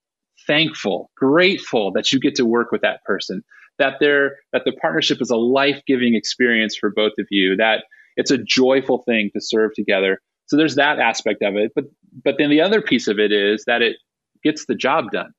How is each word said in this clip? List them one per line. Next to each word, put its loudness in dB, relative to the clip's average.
thankful, -2
grateful 2
that -2
you 0
get -2
to 0
work 0
with -4
that -2
person, -6
that 0
they're, 2
that -2
the -2
partnership -2
is -4
a 0
life-giving 2
experience 0
for -2
both 0
of -4
you, 2
that 2
it's 0
a 2
joyful 0
thing -2
to -6
serve 0
together. 0
So 0
there's 2
that 2
aspect -2
of -2
it. 0
But, -4
but 0
then 0
the 4
other 2
piece -2
of 0
it 2
is 0
that 0
it 0
gets -2
the -2
job -2
done, -6